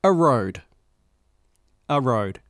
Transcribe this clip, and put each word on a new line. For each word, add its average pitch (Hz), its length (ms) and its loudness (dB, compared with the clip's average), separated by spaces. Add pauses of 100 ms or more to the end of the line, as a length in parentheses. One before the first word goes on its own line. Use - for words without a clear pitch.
a 190 120 2
road. 131 480 0 (1300)
A 147 100 0
road. 110 400 -2 (100)